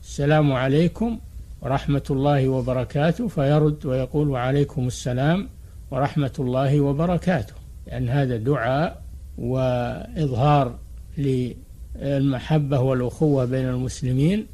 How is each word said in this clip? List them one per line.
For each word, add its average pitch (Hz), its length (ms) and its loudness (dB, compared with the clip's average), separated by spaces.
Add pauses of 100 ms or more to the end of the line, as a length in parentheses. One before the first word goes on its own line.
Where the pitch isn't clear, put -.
"السلام 147 500 2
عليكم 165 640 0 (440)
ورحمة 139 480 -2
الله 139 380 2
وبركاته"، 131 800 0
فيرد 151 580 2
ويقول: 135 420 0
"وعليكم 135 580 0
السلام 135 640 0 (420)
ورحمة 135 480 0
الله 135 420 2
وبركاته"، 160 760 0 (320)
لأن 120 220 -4
هذا 127 280 2
دعاء 135 680 0 (360)
وإظهار 127 1400 2 (400)
للمحبة 139 1600 0
والأخوة 131 640 2
بين 131 240 0
المسلمين 127 840 0